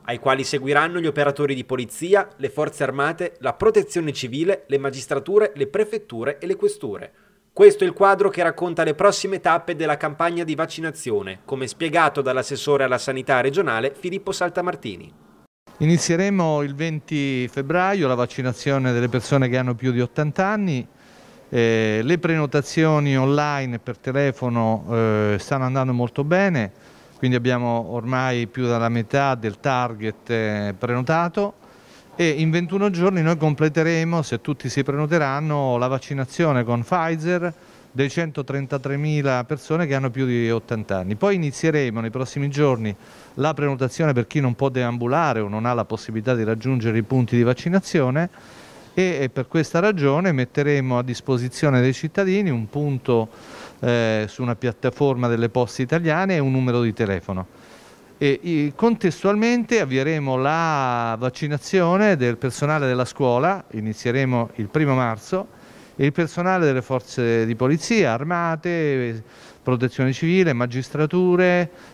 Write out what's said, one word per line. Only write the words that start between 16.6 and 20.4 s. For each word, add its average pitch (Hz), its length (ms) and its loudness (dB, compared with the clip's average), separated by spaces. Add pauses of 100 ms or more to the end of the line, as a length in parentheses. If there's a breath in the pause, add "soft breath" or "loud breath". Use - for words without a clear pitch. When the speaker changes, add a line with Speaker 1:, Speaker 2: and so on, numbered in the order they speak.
Speaker 2:
il 143 120 -6
venti 143 720 -4
febbraio 170 640 0
la 127 60 2
vaccinazione 127 800 -2
delle 120 180 0
persone 131 400 2
che 123 80 0
hanno 127 160 -2
più 127 180 -2
di 120 80 2
ottanta 151 460 -2